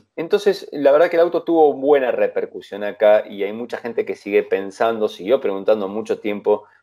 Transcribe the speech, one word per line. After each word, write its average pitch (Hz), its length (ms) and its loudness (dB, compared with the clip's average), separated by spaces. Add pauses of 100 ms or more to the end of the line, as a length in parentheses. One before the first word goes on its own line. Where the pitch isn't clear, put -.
(140)
entonces, 185 580 -2
la 139 200 2
verdad 165 180 4
que 170 60 -4
el 165 60 4
auto 170 200 0
tuvo 160 320 4
buena 135 380 2
repercusión 101 720 -4
acá 104 440 4
y 98 140 -8
hay 98 100 -4
mucha 117 260 -10
gente 113 260 -4
que 98 100 -6
sigue 104 300 0
pensando, 107 640 -2
siguió 104 320 -2
preguntando 98 480 -2
mucho 107 320 -6
tiempo 104 440 -2 (180)